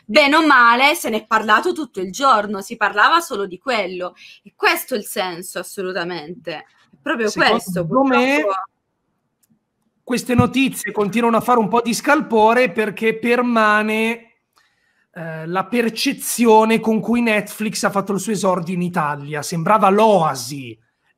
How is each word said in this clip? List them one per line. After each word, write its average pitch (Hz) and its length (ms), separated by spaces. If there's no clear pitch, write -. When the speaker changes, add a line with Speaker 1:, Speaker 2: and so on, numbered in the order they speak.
Speaker 1:
Bene 285 320
o 320 100
male, 254 480
se 330 140
ne 220 100
è - 80
parlato 220 460
tutto 311 280
il 185 120
giorno, 208 480
si - 160
parlava 208 440
solo 208 260
di 180 120
quello. 185 560
E - 100
questo - 400
è 208 40
il 196 80
senso, 185 520
assolutamente. 175 960
È - 500
proprio 220 260
Speaker 2:
Secondo 240 240
Speaker 1:
questo, 185 320
Speaker 2:
me - 20
Speaker 1:
purtroppo. 262 640
Speaker 2:
queste 240 300
notizie 247 580
continuano 220 440
a 208 40
fare 247 180
un 214 100
po' 233 120
di 233 140
scalpore 233 760
perché 220 480
permane, 226 1080
eh, 160 320
la 190 200
percezione 226 1120
con 220 200
cui 233 200
Netflix 214 600
ha 208 80
fatto 196 240
il 190 60
suo 226 120
esordio 185 420
in 175 80
Italia. 147 600
Sembrava 196 480
l'oasi 147 880